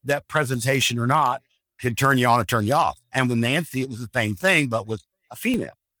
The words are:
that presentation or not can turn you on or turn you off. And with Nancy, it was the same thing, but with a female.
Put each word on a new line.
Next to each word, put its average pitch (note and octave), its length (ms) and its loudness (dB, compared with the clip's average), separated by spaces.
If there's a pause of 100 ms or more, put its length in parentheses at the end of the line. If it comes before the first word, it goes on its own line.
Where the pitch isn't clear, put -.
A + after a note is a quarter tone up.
that C#3+ 240 -4
presentation B2+ 720 0
or A#2 80 -2
not C3+ 360 2 (380)
can A#2+ 140 -2
turn C3+ 240 2
you B2 100 4
on A#2+ 120 4
or A#2 40 -2
turn A2 220 0
you B2+ 80 2
off. D3 260 0 (120)
And C3 160 0
with A#2+ 100 0
Nancy, C3 420 -2
it C3 80 -4
was A2+ 100 -12
the A#2+ 160 -10
same G#2+ 220 0
thing, E3 320 2
but A2+ 180 -4
with A2 160 -6 (280)
a G#2+ 40 -16
female. A3+ 380 -4 (280)